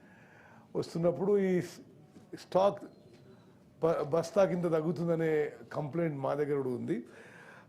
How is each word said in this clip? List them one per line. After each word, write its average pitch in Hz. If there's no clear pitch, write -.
వస్తున్నప్పుడు 175
ఈ 185
స్-, -
స్టాక్ -
బ-, 160
బస్తా 165
కింద 175
తగ్గుతుందనే 160
కంప్లైంట్ 156
మా 135
దగ్గర 143
కూడా 131
ఉంది. 123